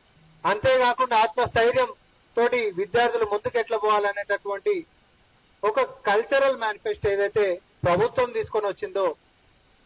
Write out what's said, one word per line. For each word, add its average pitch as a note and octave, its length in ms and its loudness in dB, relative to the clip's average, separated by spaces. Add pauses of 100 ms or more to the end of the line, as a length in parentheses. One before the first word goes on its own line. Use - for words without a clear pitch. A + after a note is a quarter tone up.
(460)
అంతేకాకుండా A#3+ 720 2
ఆత్మస్థైర్యం A#3 760 2 (440)
తోటి A#3 340 0
విద్యార్థులు A3+ 540 0
ముందుకు G#3 320 -4
ఎట్లా A3 200 -2
పోవాలనేటటువంటి G3+ 1080 -2 (760)
ఒక G#3+ 180 0
కల్చరల్ B3+ 760 0
మేనిఫెస్టో G#3+ 540 -4
ఏదైతే G3+ 500 0 (240)
ప్రభుత్వం A#3+ 460 0
తీసుకొని G#3+ 360 -4
వచ్చిందో F#3+ 480 -4 (720)